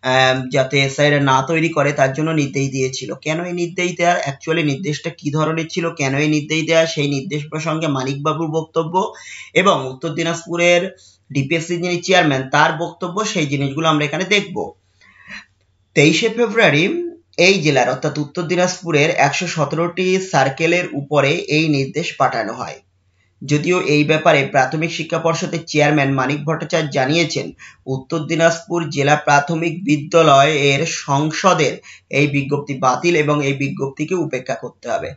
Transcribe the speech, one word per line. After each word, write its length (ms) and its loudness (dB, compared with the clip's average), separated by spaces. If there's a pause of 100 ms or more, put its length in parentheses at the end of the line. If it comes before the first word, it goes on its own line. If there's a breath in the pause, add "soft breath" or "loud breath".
আহ, 480 2
যাতে 300 0
এসআইরা 400 2
না 280 4
তৈরি 220 0
করে 240 0
তার 200 2
জন্য 180 -4
নির্দেশ 380 -2
দিয়েছিল। 440 -4
কেন 320 -6
এই 80 -6
নির্দেশ 440 -4
দেওয়ার, 300 2
actually 380 -2
নির্দেশটা 440 -4
কি 220 -8
ধরনের 380 -2
ছিল, 240 -2
কেন 220 -2
এই 120 2
নির্দেশ 380 0
দেওয়া, 200 4
সেই 240 -2
নির্দেশ 400 -4
প্রসঙ্গে 380 -4
মানিকবাবুর 640 -2
বক্তব্য 640 -2 (400 loud breath)
এবং 400 2
উত্তর 160 -8
দিনাজপুরের 880 0 (380 soft breath)
ডিপিএসসি 440 -2
যিনি 240 -2
চেয়ারম্যান 480 2
তার 280 2
বক্তব্য, 480 -6
সেই 200 -2
জিনিসগুলো 440 -2
আমরা 160 2
এখানে 180 -4
দেখব। 500 -2 (1200 loud breath)
তেইশে 360 4
ফেব্রুয়ারি 720 2 (340)
এই 240 6
জেলার 280 2
অর্থাৎ 300 -4
উত্তর 240 -6
দিনাজপুরের 680 0
একশো 380 0
সতেরোটি 720 0
সার্কেলের 720 0
উপরে 380 0
এই 400 0
নির্দেশ 440 -2
পাঠানো 400 -2
হয়। 260 -10 (680)
যদিও 360 0
এই 220 2
ব্যাপারে 440 4
প্রাথমিক 440 0
শিক্ষা 280 -4
পর্ষদের 480 -2
চেয়ারম্যান 460 2
মানিক 320 -2
ভট্টাচার্য 460 -2
জানিয়েছেন, 600 0 (340 loud breath)
উত্তর 340 -6
দিনাজপুর 680 0
জেলা 260 2
প্রাথমিক 680 0
বিদ্যালয়ের 1000 4
সংসদের 920 0 (320 loud breath)
এই 180 2
বিজ্ঞপ্তি 500 -4
বাতিল 380 2
এবং 300 2
এই 80 0
বিজ্ঞপ্তিকে 600 -4
উপেক্ষা 400 -4
করতে 340 -12
হবে। 280 -6